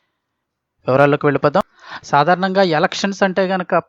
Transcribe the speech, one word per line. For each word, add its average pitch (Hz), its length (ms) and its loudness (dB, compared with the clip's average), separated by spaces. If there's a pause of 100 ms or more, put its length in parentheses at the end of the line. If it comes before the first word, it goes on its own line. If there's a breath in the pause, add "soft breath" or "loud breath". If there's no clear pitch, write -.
(880)
వివరాల్లోకి 143 400 2
వెళ్ళిపోదాం. 147 360 0 (420 loud breath)
సాధారణంగా 180 680 0
ఎలక్షన్స్ 190 520 -2
అంటే 190 240 0
గనక 185 280 -4 (140)